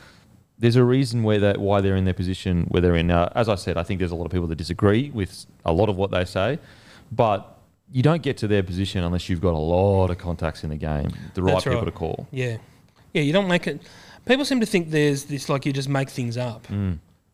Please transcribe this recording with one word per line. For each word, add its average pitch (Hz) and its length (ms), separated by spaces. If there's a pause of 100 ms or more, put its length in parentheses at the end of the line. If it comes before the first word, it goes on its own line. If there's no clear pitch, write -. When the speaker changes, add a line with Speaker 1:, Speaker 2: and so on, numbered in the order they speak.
(580)
Speaker 1:
there's 117 200
a 127 80
reason 120 380
where 107 180
that, 101 160
why 101 240
they're 98 160
in 95 80
their 92 80
position 90 560
where 90 120
they're 87 140
in. 82 120
Now, 87 280
as 117 140
I 104 60
said, 90 200
I 85 80
think 92 160
there's 87 140
a - 20
lot 85 80
of 80 80
people 90 160
that 80 80
disagree 101 540
with 107 360 (200)
a 85 80
lot 104 160
of 95 80
what 98 140
they 90 120
say, 104 340 (540)
but 110 480 (320)
you 127 100
don't 156 220
get 135 140
to 110 100
their 101 160
position 92 400
unless 87 240
you've 87 140
got 90 120
a 80 60
lot 92 500
of 87 80
contacts 85 460
in 78 60
the 76 80
game, 76 340 (220)
the 90 100
right 92 120
Speaker 2:
That's 92 100
Speaker 1:
people 123 140
Speaker 2:
right. 107 80
Speaker 1:
to 85 40
call. - 400
Speaker 2:
Yeah. 127 240 (580)
Yeah, 160 100
you 143 100
don't 190 160
make 175 180
it. 151 140 (440)
People 269 200
seem 262 160
to 220 40
think 170 260
there's 147 340
this, 143 240
like, 139 160
you 143 80
just 135 160
make 135 200
things 120 280
up. 123 300
Speaker 1:
Mm. 98 320 (340)